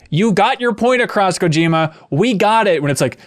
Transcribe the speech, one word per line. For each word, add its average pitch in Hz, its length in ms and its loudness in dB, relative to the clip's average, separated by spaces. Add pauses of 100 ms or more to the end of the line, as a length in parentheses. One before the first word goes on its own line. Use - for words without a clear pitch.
(100)
You 208 220 0
got 226 280 0
your 240 140 0
point 240 280 0
across, 196 360 -2
Kojima. 160 560 0 (160)
We 214 240 0
got 214 320 0
it. 165 160 0
When 143 80 -2
it's 143 100 -2
like 131 260 -2